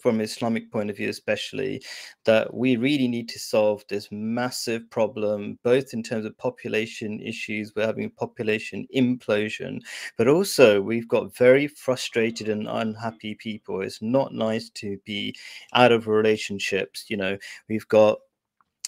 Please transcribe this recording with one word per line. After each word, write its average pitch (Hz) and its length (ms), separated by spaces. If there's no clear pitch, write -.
from 113 180
Islamic 113 500
point 104 200
of 101 60
view 107 120
especially, 104 720
that 110 280
we 123 240
really 131 320
need 120 220
to - 80
solve 107 500
this 104 220
massive 117 800
problem, 107 720
both 127 320
in 113 80
terms 110 240
of 107 100
population 113 840
issues, 107 540
we're 107 120
having 107 240
population 110 840
implosion, 117 840
but 113 100
also 135 540
we've 113 260
got 107 260
very 135 340
frustrated 113 840
and 107 180
unhappy 110 680
people. 104 440
It's 101 220
not 127 320
nice 113 360
to 101 360
be 104 280
out 123 200
of 113 160
relationships, 107 1000
you 110 80
know. 98 220
We've 110 200
got 107 300